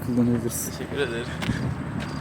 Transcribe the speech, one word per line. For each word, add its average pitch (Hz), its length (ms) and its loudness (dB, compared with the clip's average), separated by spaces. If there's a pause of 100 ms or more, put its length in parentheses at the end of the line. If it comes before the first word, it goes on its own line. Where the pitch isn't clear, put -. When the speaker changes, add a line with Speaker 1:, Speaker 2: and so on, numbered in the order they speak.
Speaker 1:
kullanabilirsin. 120 640 2
Speaker 2:
Teşekkür 123 280 -4
ederim. 120 280 0 (960)